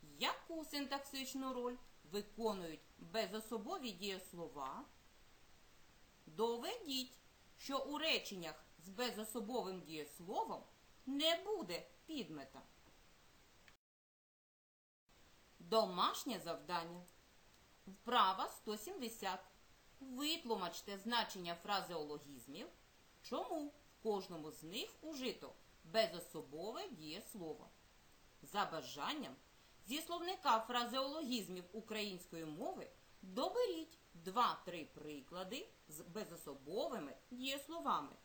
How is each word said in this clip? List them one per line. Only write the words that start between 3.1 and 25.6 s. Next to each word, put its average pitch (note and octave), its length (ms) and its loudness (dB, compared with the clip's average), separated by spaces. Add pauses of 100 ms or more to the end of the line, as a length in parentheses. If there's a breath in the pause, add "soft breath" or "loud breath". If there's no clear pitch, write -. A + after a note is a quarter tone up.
дієслова, F3 920 -4 (1400)
доведіть, B3+ 920 0 (380)
що C#4 220 0
у D4 200 0
реченнях G#3+ 680 2 (140)
з - 100 -14
безособовим G#3 920 0
дієсловом E3+ 840 -2 (440)
не D#4 380 4
буде G4 420 0 (200)
підмета. D#3 560 -6 (3000)
Домашнє F#3+ 840 4
завдання. E3+ 580 -2 (840)
Вправа G3+ 600 6
сто - 280 -4
сімдесят. A3 640 -4 (600)
Витлумачте B3 960 0
значення G3+ 560 0
фразеологізмів, D3+ 1120 -4 (560)
чому D#4 440 0
в - 360 -14
кожному F#3 480 0
з - 120 -12
них G#3+ 400 -4
ужито C4 520 -4 (300)